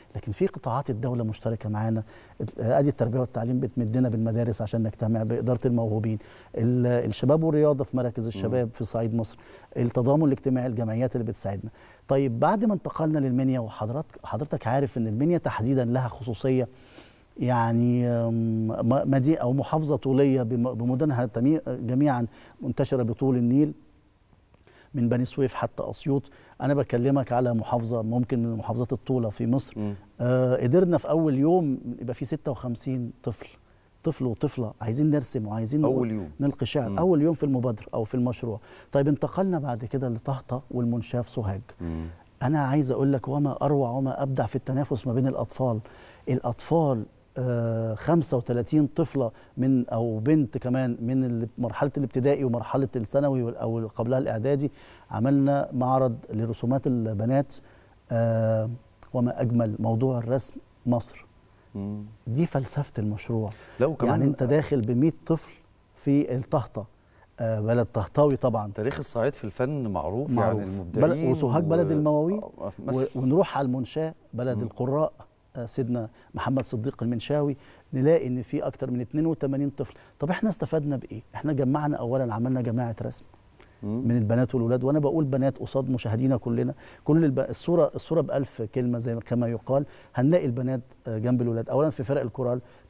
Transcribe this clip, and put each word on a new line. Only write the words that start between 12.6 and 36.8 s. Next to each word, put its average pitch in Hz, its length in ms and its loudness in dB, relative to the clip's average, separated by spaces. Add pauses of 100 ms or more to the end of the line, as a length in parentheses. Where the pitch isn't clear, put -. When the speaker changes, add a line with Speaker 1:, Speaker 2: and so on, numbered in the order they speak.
Speaker 1:
ما 214 80 4
انتقلنا 156 460 -2
للمنيا، 131 400 2
وحضرتك، 113 640 -6
حضرتك 135 440 -4
عارف 131 300 0
إن 113 100 0
المنيا 139 300 2
تحديدًا 123 480 0
لها 123 220 0
خصوصية، 127 600 -2 (720)
يعني، 120 680 4
آم، 113 600 0
م-، 123 380 2
مدي-، 139 360 2
أو 123 120 0
محافظة 147 420 0
طولية 135 480 4
بم-، 120 300 0
بمدنها 123 520 0
تمي-، 131 420 2
جميعًا 127 580 0 (360)
منتشرة 131 420 0
بطول 123 340 2
النيل 135 360 4 (1200)
من 120 160 2
بني 123 160 2
سويف 131 280 0
حتى - 360 -6
أسيوط. 135 400 -2 (320)
أنا 135 120 2
بكلمك 127 580 2
على 123 220 2
محافظة 117 480 -2
ممكن 120 420 0
من 117 120 -2
محافظات 113 380 -4
الطولة 120 360 -2
في 117 180 -4
مصر. 131 300 0
Speaker 2:
مم. 104 160 -4 (280)
Speaker 1:
آه، 127 420 2
قدرنا 170 340 4
في - 120 -4
أول 156 280 2
يوم 151 420 2 (220)
يبقى 120 120 -6
في 135 120 -8
ستة 151 260 -6
وخمسين 123 600 -6 (120)
طفل، - 240 -6 (560)
طفل - 220 -2
وطفلة 120 560 -2
عايزين 131 300 2
نرسم 131 360 0
وعايزين 113 340 -2
نقول، 139 140 4
Speaker 2:
أول 120 160 0
يوم. 98 180 -6 (100)
Speaker 1:
نلقي 135 260 0
شعر. 120 240 -2